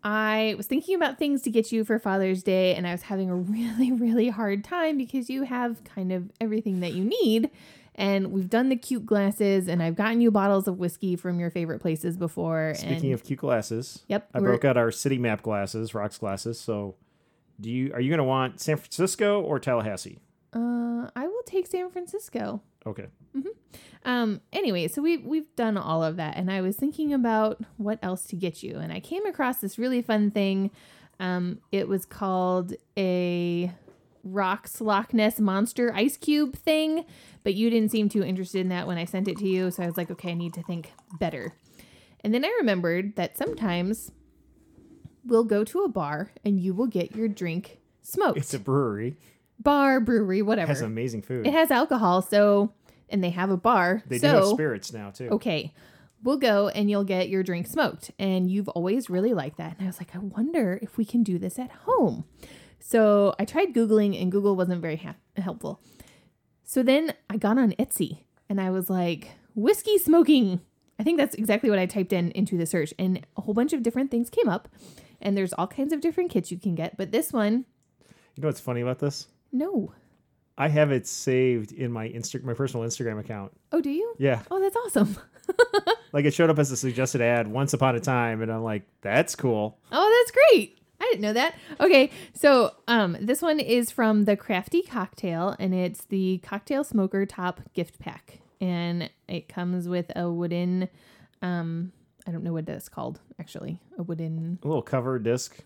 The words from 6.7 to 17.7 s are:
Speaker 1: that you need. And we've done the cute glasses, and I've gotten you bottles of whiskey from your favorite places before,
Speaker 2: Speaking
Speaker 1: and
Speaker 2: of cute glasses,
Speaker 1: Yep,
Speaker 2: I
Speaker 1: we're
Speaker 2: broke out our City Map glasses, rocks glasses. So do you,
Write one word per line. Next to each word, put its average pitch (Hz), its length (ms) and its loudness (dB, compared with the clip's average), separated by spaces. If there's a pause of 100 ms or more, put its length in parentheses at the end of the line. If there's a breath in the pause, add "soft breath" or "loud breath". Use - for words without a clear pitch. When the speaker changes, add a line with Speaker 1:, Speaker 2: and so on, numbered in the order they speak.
Speaker 1:
that 175 140 -4
you 180 100 -2
need. 233 480 2 (440 loud breath)
And 196 360 0
we've 185 180 -2
done 247 200 2
the 262 60 4
cute 233 300 -6
glasses, 196 640 2
and 170 160 0
I've 165 120 0
gotten 220 240 0
you 233 120 6
bottles 196 360 4
of 185 120 -4
whiskey 180 360 -2
from 175 240 -4
your 170 120 -2
favorite 165 280 -4
places 170 380 -2
before, 160 580 -2
Speaker 2:
Speaking 160 360 -2
Speaker 1:
and - 20 2
Speaker 2:
of 110 100 -4
cute 135 160 -6
glasses, 120 680 -2
Speaker 1:
Yep, 208 260 -4
Speaker 2:
I - 60 -2
Speaker 1:
we're 101 80 2
Speaker 2:
broke 196 180 2
out 135 120 6
our 117 120 4
City 135 300 -2
Map 113 240 0
glasses, 110 500 -4
rocks 104 240 -6
glasses. 107 420 -6
So 104 360 -6 (680)
do 110 80 -10
you, 127 240 -4